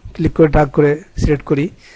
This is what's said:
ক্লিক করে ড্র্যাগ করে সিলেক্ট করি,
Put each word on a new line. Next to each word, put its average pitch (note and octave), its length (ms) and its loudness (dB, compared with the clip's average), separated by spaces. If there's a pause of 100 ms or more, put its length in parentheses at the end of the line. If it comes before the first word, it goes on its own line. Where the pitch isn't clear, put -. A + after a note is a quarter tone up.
(140)
ক্লিক D#3+ 180 -4
করে D#3+ 160 4
ড্র্যাগ D3 220 0
করে D3+ 320 0 (140)
সিলেক্ট - 280 -2
করি, D3 240 -2 (280)